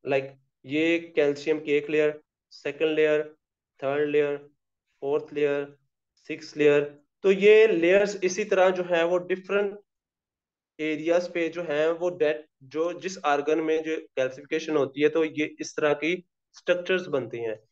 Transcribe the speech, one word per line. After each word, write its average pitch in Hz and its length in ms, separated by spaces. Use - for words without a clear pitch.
like 139 180
ये 160 320
calcium 151 440
की 156 120
एक 147 180
layer, 151 300
second 151 380
layer, 156 460
third 147 280
layer, 147 260
fourth 147 320
layer, 143 440
सिक्स 156 400
layer। 147 440
तो 196 100
ये 214 340
layers 190 580
इसी 185 200
तरह 185 260
जो 180 120
है 175 220
वो 180 140
different 190 600
areas 160 520
पे 165 160
जो 165 140
है 156 300
वो 175 180
that, 151 360
जो 156 300
जिस 190 260
argon 147 400
में 160 240
जो 160 140
calcification 147 800
होती 135 260
है 151 60
तो 160 160
ये 147 360
इस - 160
तरह 151 180
की 170 340
structures 180 520
बनती 123 320
हैं। 113 220